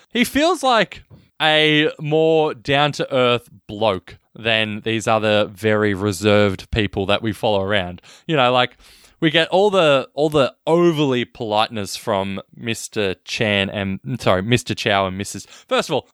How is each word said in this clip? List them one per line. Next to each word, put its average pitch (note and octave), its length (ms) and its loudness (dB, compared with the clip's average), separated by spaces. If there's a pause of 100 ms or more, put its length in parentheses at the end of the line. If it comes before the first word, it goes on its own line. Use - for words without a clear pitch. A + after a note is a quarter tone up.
(120)
he A#3+ 120 2
feels D#4 400 0
like A3+ 400 0 (380)
a D#3 580 2
more D#3 560 0
down-to-earth C3+ 960 0 (180)
bloke G#2 500 -2 (160)
than A2 480 -2
these A2+ 260 -4
other G#2+ 380 2
very G#2+ 480 0
reserved G2+ 800 0
people G2+ 360 -2
that G2+ 140 0
we A2+ 120 -4
follow G#2 280 -2
around. F#2+ 400 -4 (260)
You D#3+ 80 -2
know, B2 160 4
like, B2 260 0 (420)
we D#3+ 120 2
get D#3+ 180 2
all F#3+ 220 2
the, D3+ 420 2
all D3+ 160 0
the C#3+ 240 0 (140)
overly D3+ 580 2
politeness G#2+ 720 -4
from G2 440 -4 (160)
Mister A2+ 600 -4 (100)
Chan G2+ 460 0
and, G2 280 -4 (200)
sorry, F#2+ 240 2
Mister A#2 320 0
Chow G2 320 0
and F#2 100 -6
Missus. G2 280 -10 (220)
First B3+ 220 -2
of D#3+ 40 -4
all, B2 200 -4